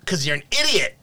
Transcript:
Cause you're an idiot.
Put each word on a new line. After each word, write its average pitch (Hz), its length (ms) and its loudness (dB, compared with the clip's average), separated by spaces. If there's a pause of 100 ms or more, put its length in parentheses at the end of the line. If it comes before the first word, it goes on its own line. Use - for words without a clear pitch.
Cause 151 220 -2
you're 147 100 0
an 143 60 -6 (100)
idiot. 262 500 2